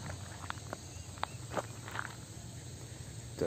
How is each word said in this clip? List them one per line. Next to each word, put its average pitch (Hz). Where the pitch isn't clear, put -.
Itu -